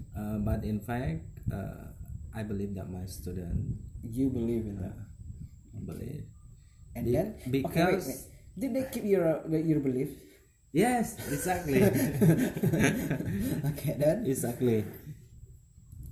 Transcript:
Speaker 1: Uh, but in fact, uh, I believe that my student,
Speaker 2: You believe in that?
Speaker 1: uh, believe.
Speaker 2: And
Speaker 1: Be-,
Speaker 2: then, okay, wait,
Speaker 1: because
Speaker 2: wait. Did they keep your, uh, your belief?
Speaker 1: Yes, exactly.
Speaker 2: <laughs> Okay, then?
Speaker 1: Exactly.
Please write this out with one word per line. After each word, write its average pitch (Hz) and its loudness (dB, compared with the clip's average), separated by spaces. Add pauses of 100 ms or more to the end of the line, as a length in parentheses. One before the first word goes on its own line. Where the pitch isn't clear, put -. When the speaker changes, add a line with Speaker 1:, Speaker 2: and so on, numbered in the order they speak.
(180)
Speaker 1:
Uh, 107 -4
but 107 0
in 104 0
fact, 151 -2 (320)
uh, - -8 (400)
I 110 -6
believe 101 -4
that 92 -8
my 90 -6
student, 90 -4 (240)
Speaker 2:
You 127 0
believe 117 0
in 101 -6
that? 92 -6
Speaker 1:
uh, - -14
believe. - -8 (720)
Speaker 2:
And 120 -2
Speaker 1:
Be-, - 2
Speaker 2:
then, 190 2 (100)
okay, - -14
wait, 131 0
Speaker 1:
because 170 2
Speaker 2:
wait. - -6 (340)
Did 233 -2
they 262 0
keep - -6
your, 170 4
uh, 160 -4
your 156 4
belief? 131 2 (640)
Speaker 1:
Yes, 226 4 (160)
exactly. 151 2
Speaker 2:
<laughs> 165 4
Okay, 147 -2
then? 160 4
Speaker 1:
Exactly. 120 2 (1300)